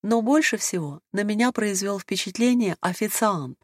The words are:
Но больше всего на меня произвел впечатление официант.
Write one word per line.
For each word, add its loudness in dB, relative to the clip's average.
Но 2
больше 2
всего -6
на -2
меня 2
произвел -2
впечатление 0
официант. -2